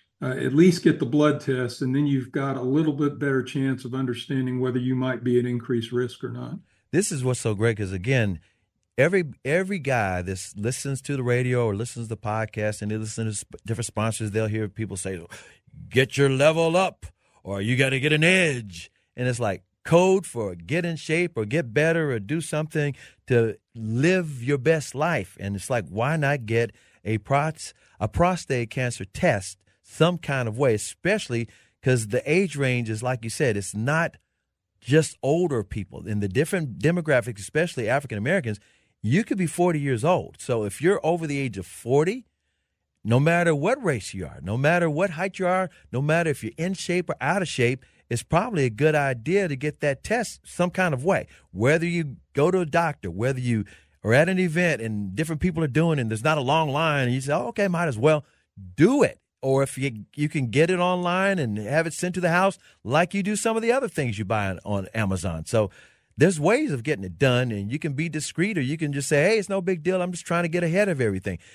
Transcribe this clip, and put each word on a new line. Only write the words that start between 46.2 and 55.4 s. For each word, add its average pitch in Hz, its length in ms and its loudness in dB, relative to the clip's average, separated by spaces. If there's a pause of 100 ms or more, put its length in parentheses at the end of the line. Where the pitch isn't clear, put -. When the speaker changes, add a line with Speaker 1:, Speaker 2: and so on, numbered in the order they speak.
Speaker 2:
if 135 140 -4
you're 107 140 -6
in 180 160 -2
shape 180 360 -4
or 160 100 -4
out 170 220 0
of 170 60 -4
shape, 127 380 0 (240)
it's 120 140 -4
probably 175 420 0
a 123 40 2
good 143 260 2
idea 143 520 0
to 143 80 -4
get 143 260 -6
that 143 220 -2
test - 400 -4
some - 260 -2
kind 175 240 0
of 123 120 -4
way. 175 220 0 (240)
Whether 143 340 4
you 170 320 -2 (160)
go 156 180 4
to 185 80 2
a 180 60 0
doctor, 151 460 -2
whether 123 280 -2
you 117 260 0 (380)
are 107 100 4
at 156 160 6
an 185 100 0
event 165 420 0
and 104 340 -4
different 156 260 -4